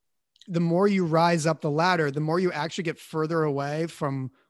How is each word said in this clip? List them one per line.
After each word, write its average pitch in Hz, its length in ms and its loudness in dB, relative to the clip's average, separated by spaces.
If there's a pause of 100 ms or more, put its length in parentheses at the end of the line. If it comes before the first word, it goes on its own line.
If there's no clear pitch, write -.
(480)
the 170 140 -2
more 170 260 2
you 190 180 2
rise 165 400 2
up 160 160 0
the 156 100 -2
ladder, 160 380 2
the 143 120 -2
more 160 180 0
you 180 140 0
actually 156 320 -6
get 160 140 -6
further 160 440 -2
away 147 440 -2
from 135 440 -6 (180)